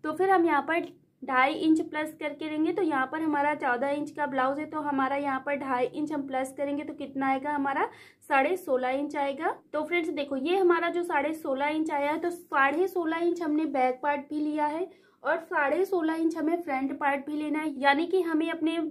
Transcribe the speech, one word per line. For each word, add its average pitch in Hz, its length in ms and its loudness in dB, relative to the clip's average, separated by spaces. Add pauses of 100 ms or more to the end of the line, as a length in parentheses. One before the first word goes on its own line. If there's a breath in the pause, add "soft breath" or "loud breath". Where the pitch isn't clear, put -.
तो 311 80 -2
फिर 370 180 2
हम 359 160 6
यहाँ 285 160 4
पर 330 300 -2 (300)
ढाई 262 320 4
इंच 320 260 4
प्लस 311 400 -4
करके 302 300 -6
लेंगे। 311 220 0
तो 381 100 0
यहाँ 277 240 2
पर 262 140 -6
हमारा 294 340 2
चौदह 269 340 0
इंच 294 220 -2
का 294 160 -4
ब्लाउज 269 320 0
है, 302 80 -6
तो 311 140 -6
हमारा 277 360 0
यहाँ 277 300 -2
पर 285 100 -2
ढाई 254 300 0
इंच 294 260 -4
हम 277 140 -4
प्लस 262 260 -4
करेंगे, 285 320 -4
तो 302 100 -10
कितना 269 340 -4
आएगा 269 220 -2
हमारा, 285 380 0 (400 loud breath)
साढ़े 294 280 4
सोलह 254 340 0
इंच 294 260 -2
आएगा। 285 340 -2 (220)
तो 302 120 0
फ्रेंड्स 339 260 0
देखो, 277 260 -4
ये 311 200 0
हमारा 339 320 4
जो 349 140 -2
साढ़े 311 320 0
सोलह 285 340 -2
इंच 311 220 -2
आया 285 200 0
है, 311 100 -2
तो 349 100 -2
साढ़े 311 580 2
सोलह 339 300 -2
इंच 349 240 0
हमने 302 240 0
बैक 254 360 0
पार्ट 285 280 -2
भी 302 100 -4
लिया 302 260 -2
है 320 240 -4 (320 loud breath)
और 320 220 0
साढ़े 311 400 2
सोलह 330 300 0
इंच 320 220 0
हमें 330 260 0
फ्रंट 269 360 -2
पार्ट 277 280 0
भी 302 100 -4
लेना 302 220 -2
है, 302 220 -4
यानी 285 260 4
कि 370 160 2
हमें 330 280 0
अपने 320 280 -2 (120)